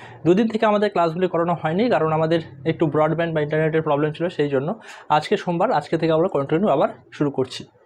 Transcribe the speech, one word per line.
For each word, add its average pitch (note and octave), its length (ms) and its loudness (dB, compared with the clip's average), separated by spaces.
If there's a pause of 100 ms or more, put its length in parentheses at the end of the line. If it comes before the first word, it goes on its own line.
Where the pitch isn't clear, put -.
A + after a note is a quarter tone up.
(260)
দুদিন F#3 260 6
থেকে A3 200 0
আমাদের G#3 220 2
ক্লাসগুলি E3+ 400 0
করানো E3+ 280 0
হয়নি, E3 220 0 (100)
কারণ D#3+ 240 2
আমাদের D#3+ 220 2 (320)
একটু D#3+ 120 0 (100)
ব্রডব্যান্ড D#3 420 0
বা D#3 100 0
ইন্টারনেটের D#3 420 0
প্রবলেম D3 300 0
ছিল, E3 80 -2 (120)
সেই D3 160 0
জন্য। C#3 160 0 (480)
আজকে D#3 160 0 (100)
সোমবার, F3+ 260 0 (100)
আজকে - 220 -2
থেকে E3 160 2
আমরা E3 180 2
কন্টিনিউ D3+ 400 0
আবার F3 140 2 (280)
শুরু C#3+ 220 0
করছি। - 240 -6 (220)